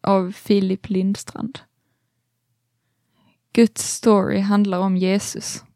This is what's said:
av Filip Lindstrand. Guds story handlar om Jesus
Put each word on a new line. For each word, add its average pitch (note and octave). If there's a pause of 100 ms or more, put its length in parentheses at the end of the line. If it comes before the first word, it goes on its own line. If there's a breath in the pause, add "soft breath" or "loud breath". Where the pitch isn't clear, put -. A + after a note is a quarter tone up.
av F#3+
Filip G3
Lindstrand. G3 (1900)
Guds -
story G3+
handlar G3+
om F#3+
Jesus - (120)